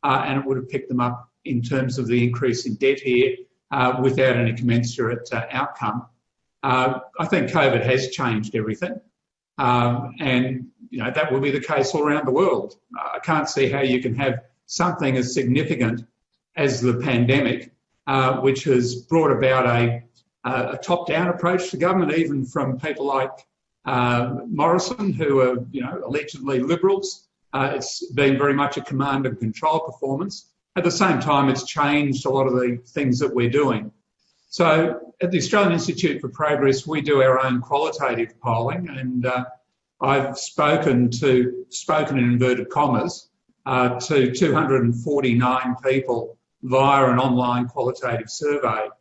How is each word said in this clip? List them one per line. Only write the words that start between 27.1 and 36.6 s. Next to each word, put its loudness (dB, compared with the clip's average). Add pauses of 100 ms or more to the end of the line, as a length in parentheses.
Uh, 0
it's -8
been 4
very 2
much -2
a -8
command -2
and -4
control -2
performance. -8 (240)
At -2
the 2
same 2
time, 2
it's 0
changed 0
a -2
lot 0
of 0
the 0
things -2
that 0
we're 2
doing. 0 (580)
So 2
at 0
the 0
Australian 2
Institute -2
for -8
Progress, 0